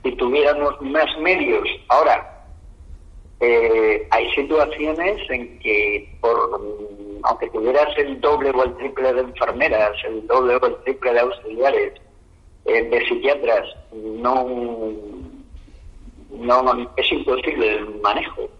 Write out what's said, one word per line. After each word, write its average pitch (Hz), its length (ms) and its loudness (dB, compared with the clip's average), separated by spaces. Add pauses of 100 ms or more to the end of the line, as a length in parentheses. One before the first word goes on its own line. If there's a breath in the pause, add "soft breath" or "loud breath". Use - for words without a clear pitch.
Si 131 100 -2
tuviéramos 143 680 2
más 147 260 0 (120)
medios. 156 480 0 (220)
Ahora, 131 440 4 (1080)
eh, 113 680 4
hay 117 240 2
situaciones 156 840 0 (120)
en 120 300 -8
que, 104 500 0 (120)
por, 113 380 2
mm, 104 640 -12
aunque 117 260 0
tuvieras 127 480 2
el 139 240 -2
doble 139 300 2
o 127 120 2
el 120 140 -2
triple 131 360 -2
de 127 80 0
enfermeras, 117 720 0 (140)
el 110 200 -6
doble 123 300 4
o 127 100 2
el 117 180 0
triple 127 300 -2
de 120 60 4
auxiliares, 123 760 0 (720)
eh, 113 180 2
de 117 240 0
psiquiatras, 120 600 2 (260)
no, 120 540 -2 (1800)
no, 120 640 2
es - 160 0
imposible 127 640 0
el 104 260 -8
manejo. - 460 -2 (120)